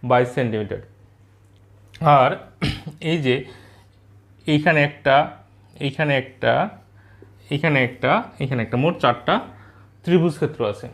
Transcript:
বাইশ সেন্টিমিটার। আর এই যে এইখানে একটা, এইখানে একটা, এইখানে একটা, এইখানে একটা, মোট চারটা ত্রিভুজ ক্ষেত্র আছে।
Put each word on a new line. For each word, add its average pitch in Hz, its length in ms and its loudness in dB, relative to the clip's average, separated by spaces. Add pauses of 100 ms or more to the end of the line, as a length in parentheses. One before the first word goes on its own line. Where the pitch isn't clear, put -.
(100)
বাইশ 127 260 4
সেন্টিমিটার। 107 460 -4 (1400)
আর 123 100 4 (800)
এই 170 160 0
যে 123 80 4 (1120)
এইখানে 151 420 2
একটা, 139 280 0 (680)
এইখানে 147 260 -2 (100)
একটা, 117 300 -2 (1000)
এইখানে 147 280 0 (100)
একটা, 131 240 -2 (300)
এইখানে 127 220 -4
একটা, 117 120 -6
মোট 156 260 0
চারটা 131 320 0 (680)
ত্রিভুজ 170 360 2
ক্ষেত্র 151 200 -4 (120)
আছে। - 220 -12